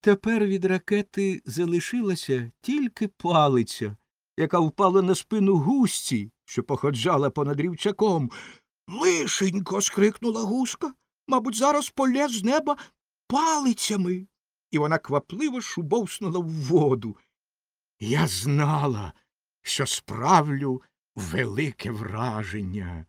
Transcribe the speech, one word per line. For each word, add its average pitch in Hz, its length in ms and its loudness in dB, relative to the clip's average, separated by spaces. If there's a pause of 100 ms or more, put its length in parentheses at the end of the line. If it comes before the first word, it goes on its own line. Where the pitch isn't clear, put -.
Тепер 214 440 4
від 190 200 0
Ракети 196 800 0
залишилася 170 1040 -2 (100)
тільки 254 460 -2
палиця, 135 880 2 (400)
яка 160 220 2
впала 185 420 4
на 185 140 4
спину 196 420 2
гусці, 147 760 0 (140)
що - 180 -4
походжала 139 680 0
понад 143 300 -2
рівчаком. 175 720 0 (560)
«Лишенько!» — 202 920 0
скрикнула 220 640 0
гуска. 247 500 -4 (340)
«Мабуть, 254 280 0
зараз 285 340 2
полє 269 380 2
з 226 160 -6
неба 285 340 2 (500)
палицями!» 233 1000 0 (440)
І 156 60 0
вона 151 200 2
квапливо 220 640 -4
шубовснула 180 760 -4
в 165 100 -4
воду. 139 680 2 (840)
«Я 139 280 0
знала, 139 880 0 (480)
що - 240 -4
справлю 139 960 0 (340)
велике 110 760 -4
враження!» — 101 1160 -6